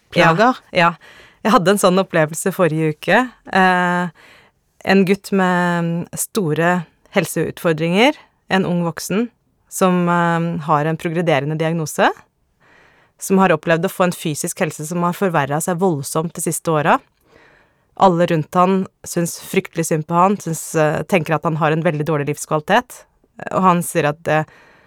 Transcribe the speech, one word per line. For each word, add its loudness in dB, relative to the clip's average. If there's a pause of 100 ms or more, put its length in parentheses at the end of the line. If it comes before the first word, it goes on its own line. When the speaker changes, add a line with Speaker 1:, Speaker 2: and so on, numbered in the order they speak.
(140)
Speaker 1:
plager. 4 (140)
Speaker 2:
Ja, 4
ja. -14 (240)
Jeg 4
hadde 4
en -2
sånn 4
opplevelse -2
forrige 0
uke. 2 (340)
Eh, 2 (800)
en 4
gutt -2
med 0 (100)
store 0 (340)
helseutfordringer, 0 (320)
en 2
ung -2
voksen, -4 (440)
som, 2
eh, 0 (180)
har 2
en -2
progrederende -2
diagnose, 0 (1080)
som 0
har 4
opplevd 0
å -4
få -2
en 0
fysisk -8
helse -6
som -4
har 0
forverret -2
seg -2
voldsomt -2
de -10
siste -6
åra. 2 (960)
Alle 4
rundt 0
han 2 (200)
syns -4
fryktelig -4
synd -2
på -4
han, 4
syns, -8
eh, 0
tenker 0
at -2
han -2
har 0
en 0
veldig -2
dårlig -2
livskvalitet. -2 (480)
Og -2
han 4
sier -2
at, -8
eh, 2 (420)